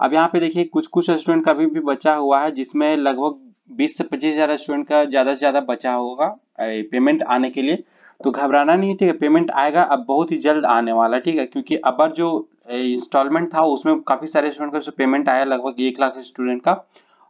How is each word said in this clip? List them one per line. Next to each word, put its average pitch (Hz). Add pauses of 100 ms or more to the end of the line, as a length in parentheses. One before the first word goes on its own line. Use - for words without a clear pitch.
अब 127
यहाँ 165
पे 170
देखिए 165
कुछ 160
कुछ 170
स्टूडेंट 160
का 165
अभी 151
भी 156
बचा 143
हुआ 139
है, 156
जिसमें 147
लगभग 139 (380)
बीस 147
से -
पच्चीस 151
हजार 151
स्टूडेंट 143
का 147
ज्यादा 135
से 131
ज्यादा 139
बचा 127
होगा, 123 (260)
ए, 110 (100)
पेमेंट 143
आने 127
के 135
लिए। 156 (360)
तो 135
घबराना 143
नहीं 190
है, 190
ठीक 190
है, 165
पेमेंट 160
आएगा, 147
अब 135
बहुत 160
ही 156
जल्द 151
आने 117
वाला 113
है, 127
ठीक 160
है, 131
क्योंकि 139 (100)
अबर 151
जो, 160 (220)
ए, 123
इंस्टॉलमेंट 139
था 160
उसमें 156
काफी 160
सारे 151
स्टूडेंट 147
का 147
पेमेंट 139
आया, 131
लगभग 127
एक 127
लाख 131
स्टूडेंट 123
का। 190 (460)